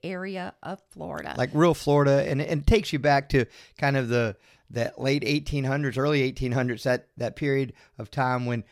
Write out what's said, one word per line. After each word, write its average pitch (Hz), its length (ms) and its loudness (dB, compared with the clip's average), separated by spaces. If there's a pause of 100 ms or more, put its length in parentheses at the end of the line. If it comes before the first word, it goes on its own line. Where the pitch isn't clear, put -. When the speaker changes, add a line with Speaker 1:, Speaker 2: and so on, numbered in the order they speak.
Speaker 1:
area 185 580 -10
of 185 280 -12
Florida. 78 480 -10
Speaker 2:
Like 127 160 0
real 160 200 6
Florida, 139 560 4
and, 139 120 0
and 147 200 -2
it 143 60 2
takes 156 260 4
you 143 60 -2
back 139 300 2
to 131 160 4 (320)
kind 139 200 2
of 123 120 0
the, 117 260 0 (340)
that - 320 -4
late 139 240 0
eighteen 147 400 -2
hundreds, 135 320 -2
early 143 240 2
eighteen 127 320 -2
hundreds, 123 300 -2
that, 127 240 0 (100)
that 117 180 -6
period 135 380 -2 (240)
of 113 120 -12
time 127 360 -2
when 120 260 -4